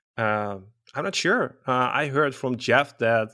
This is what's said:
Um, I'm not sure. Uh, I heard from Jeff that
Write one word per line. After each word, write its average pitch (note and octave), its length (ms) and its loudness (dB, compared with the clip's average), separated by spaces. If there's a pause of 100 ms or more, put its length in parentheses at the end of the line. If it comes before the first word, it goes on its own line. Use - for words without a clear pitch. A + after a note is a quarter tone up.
(160)
Um, G#2+ 500 -4 (280)
I'm C#3+ 100 -6
not F#3+ 100 -6
sure. F#3 520 0
Uh, B2+ 260 2
I D3 160 -2
heard C#3 260 0
from B2+ 220 -4
Jeff C3 420 2
that A2+ 360 2